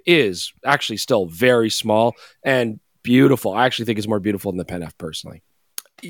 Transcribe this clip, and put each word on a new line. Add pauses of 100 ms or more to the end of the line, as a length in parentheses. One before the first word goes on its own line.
is (140)
actually
still
very
small (280)
and (240)
beautiful.
I
actually
think
it's
more
beautiful
than
the
Pen
F,
personally. (680)